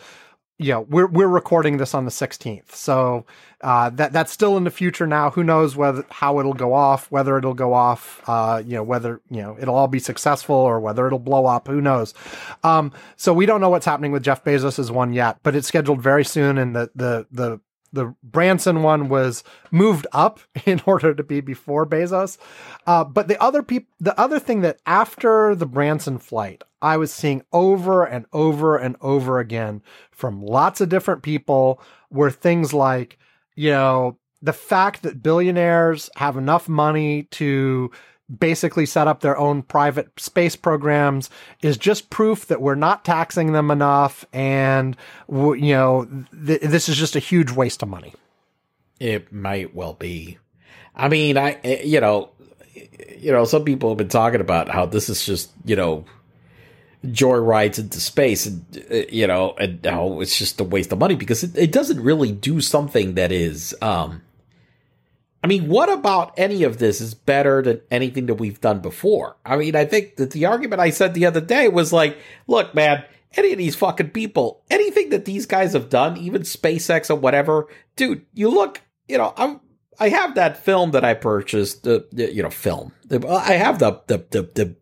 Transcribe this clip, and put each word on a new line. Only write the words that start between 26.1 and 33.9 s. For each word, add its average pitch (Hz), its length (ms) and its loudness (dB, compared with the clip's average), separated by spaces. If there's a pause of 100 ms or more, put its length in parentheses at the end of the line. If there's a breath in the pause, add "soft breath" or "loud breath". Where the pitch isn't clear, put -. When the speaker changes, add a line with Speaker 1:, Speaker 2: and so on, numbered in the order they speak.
Speaker 1:
flight, 107 480 -10 (160)
I 156 160 0
was 156 160 -2
seeing 139 300 -4 (100)
over 185 540 2
and 120 260 -8
over 151 460 2
and 127 240 -6
over 131 360 0
again 110 440 -6 (300 soft breath)
from 104 280 -8
lots 131 400 0
of 190 80 0
different 180 340 -2
people 135 600 0 (280 soft breath)
were 143 200 0
things 165 420 0
like, 131 460 0 (380)
you 151 140 0
know, 131 460 0 (240)